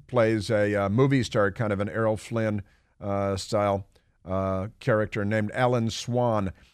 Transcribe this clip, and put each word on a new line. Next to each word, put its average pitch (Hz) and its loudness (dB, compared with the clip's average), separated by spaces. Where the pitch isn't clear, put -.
plays 113 2
a, 104 2
uh, 101 2
movie 131 4
star, 101 2
kind 104 -2
of 98 0
an 101 -2
Errol 110 0
Flynn, 110 -2
uh, 98 -2
style, 101 0
uh, 95 -4
character 107 0
named 107 0
Alan 123 0
Swan. 113 -2